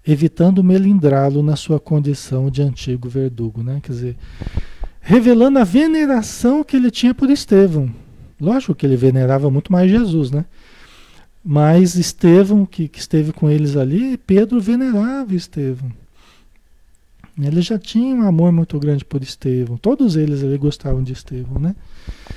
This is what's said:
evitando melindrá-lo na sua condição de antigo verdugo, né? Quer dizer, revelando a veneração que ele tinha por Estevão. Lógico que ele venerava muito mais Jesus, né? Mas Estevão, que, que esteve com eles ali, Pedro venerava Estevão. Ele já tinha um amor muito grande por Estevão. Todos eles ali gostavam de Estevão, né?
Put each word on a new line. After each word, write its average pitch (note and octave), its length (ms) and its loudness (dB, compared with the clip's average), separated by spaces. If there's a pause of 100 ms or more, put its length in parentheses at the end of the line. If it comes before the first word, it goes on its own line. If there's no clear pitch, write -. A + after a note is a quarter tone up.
evitando E3 560 2
melindrá-lo D#3 800 2
na D3+ 140 0
sua D3+ 240 -2
condição C#3 680 -2
de C3+ 120 -4
antigo B2+ 460 -4
verdugo, A#2 560 -6
né? C3+ 180 -6
Quer - 100 -12
dizer, B2 260 -10 (840)
revelando B3 580 4
a A#3+ 40 4
veneração C#4 1000 0
que C#4+ 120 -6
ele B3 160 2
tinha B3 220 0
por B3+ 160 -2
Estevão. F3 640 2 (460)
Lógico G3 360 -2
que D3 100 -6
ele C3+ 100 2
venerava C3 540 2
muito C#3+ 220 -2
mais F3+ 180 4
Jesus, E3+ 420 0
né? D3 140 -4 (1000)
Mas E3 520 4
Estevão, F#3+ 680 4
que, D#3+ 220 -6
que - 120 -16
esteve D#3 340 -2
com D3+ 160 0
eles D3 260 0
ali, F3 420 -2
Pedro G#3+ 440 0
venerava A#3+ 720 -2
Estevão. C3+ 580 -6 (1500)
Ele D3+ 220 -2
já G#3 180 -2
tinha B3+ 360 -2
um A3 120 0
amor F3 240 2
muito E3 280 0
grande C#3+ 240 -2
por C#3 200 -6
Estevão. B2+ 520 -6
Todos A3+ 400 0
eles D3 280 -2
ali C#3 140 -2
gostavam C#3 460 -2
de B2+ 100 -8
Estevão, B2+ 460 -10
né? F3 160 -4 (600)